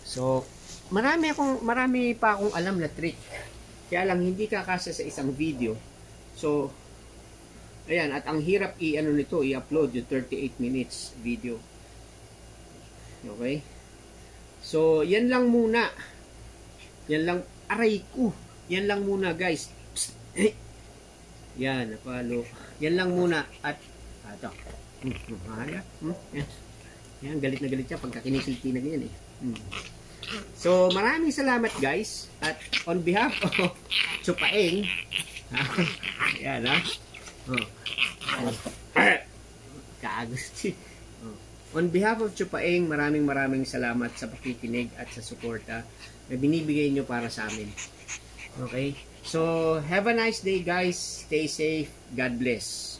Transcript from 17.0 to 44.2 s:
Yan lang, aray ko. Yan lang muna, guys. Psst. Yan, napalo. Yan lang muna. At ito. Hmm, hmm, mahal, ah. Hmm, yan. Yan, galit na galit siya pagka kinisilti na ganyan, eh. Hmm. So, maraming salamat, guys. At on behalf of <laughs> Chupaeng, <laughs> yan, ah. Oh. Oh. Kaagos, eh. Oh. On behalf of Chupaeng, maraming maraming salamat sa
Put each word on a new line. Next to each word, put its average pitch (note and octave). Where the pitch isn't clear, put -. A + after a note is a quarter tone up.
Yan D#3
lang, F3
aray G#3+
ko. A#3+
Yan G3
lang G3+
muna, F#3+
guys. E3+
Psst. -
Yan, B2+
napalo. A#2+
Yan D#3+
lang F#3
muna. F3
At D3
ito. G#2
Hmm, C3
hmm, A2
mahal, A2+
ah. F3+
Hmm, E3
yan. C#3+
Yan, C#3+
galit C3+
na C#3
galit C3
siya D3+
pagka A#2+
kinisilti C3
na B2+
ganyan, C#3
eh. F#2+
Hmm. A2+
So, F3+
maraming C#4+
salamat, B3
guys. D#3+
At D#3
on E3+
behalf G3+
of F3+
<laughs> -
Chupaeng, F#3+
<laughs> -
yan, C3
ah. D3+
Oh. A#2+
Oh. A2+
Kaagos, A#2
eh. G3
Oh. A2
On E3+
behalf G#3+
of G#3+
Chupaeng, F3
maraming D3
maraming C3+
salamat A#2+
sa -